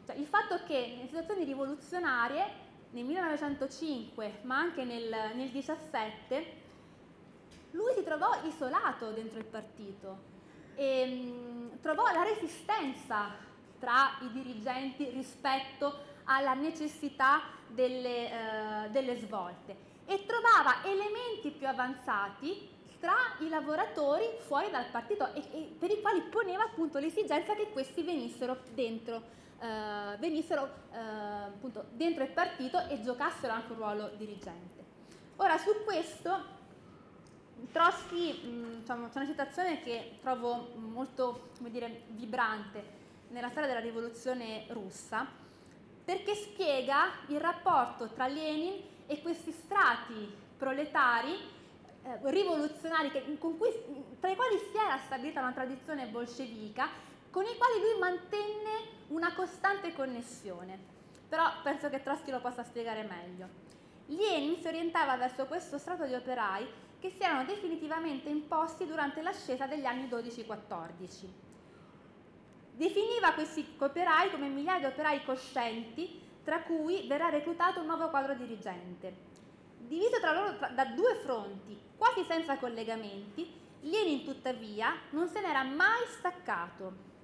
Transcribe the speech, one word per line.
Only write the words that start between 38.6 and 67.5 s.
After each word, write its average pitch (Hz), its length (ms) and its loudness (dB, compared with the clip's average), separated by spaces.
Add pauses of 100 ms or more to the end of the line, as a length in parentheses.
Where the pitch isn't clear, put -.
diciamo, 240 300 -6
c'è - 80 -6
una 269 80 0
citazione 302 560 -2
che 233 400 -6
trovo 240 540 0
molto, 240 840 -4
come 240 120 -8
dire, 233 380 -6
vibrante 220 920 -4 (260)
nella 240 220 -6
storia 285 180 0
della 240 120 0
rivoluzione 226 880 -4
russa, 220 580 -6 (760)
perché 381 300 0
spiega 294 760 4 (160)
il 294 140 0
rapporto 320 680 4
tra 254 200 0
Lenin 311 520 -2 (260)
e 294 140 -4
questi 330 320 -4
strati 240 800 2 (260)
proletari, 269 960 2 (520)
eh, 247 200 -6
rivoluzionari 320 840 2
che, 285 280 -2
con 330 180 -2
cui, 466 140 4 (500)
tra 370 80 2
i 381 80 2
quali 466 220 4
si - 180 -4
era 370 220 4
stabilita 269 420 -4
una 254 120 0
tradizione 262 540 -4
bolscevica, 226 840 -4 (420)
con 381 140 2
i 480 120 -2
quali 466 240 6
lui 427 180 4
mantenne 427 880 -2 (200)
una 330 240 0
costante 370 640 0
connessione. 196 840 -6 (500)
Però 320 220 4 (120)
penso 285 260 0
che 269 140 -2
Trotsky 277 280 -2
lo 254 100 -2
possa 247 220 -4
spiegare 226 420 -4
meglio. 180 440 -10 (580)
Lenin 339 540 2
si 339 80 -4
orientava 320 480 2
verso 254 300 0
questo 294 320 -4
strato 349 260 -4
di 254 100 -2
operai 247 520 0 (340)
che 370 100 -4
si - 120 -4
erano 294 220 4
definitivamente 320 840 -2